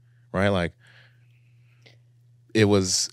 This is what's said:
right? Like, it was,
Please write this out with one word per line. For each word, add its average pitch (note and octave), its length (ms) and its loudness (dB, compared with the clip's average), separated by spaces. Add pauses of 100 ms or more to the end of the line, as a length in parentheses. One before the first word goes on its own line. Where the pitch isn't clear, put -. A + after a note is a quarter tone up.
(320)
right? G2 180 -2
Like, F2 220 -4 (1800)
it A2 120 4
was, F#2+ 460 0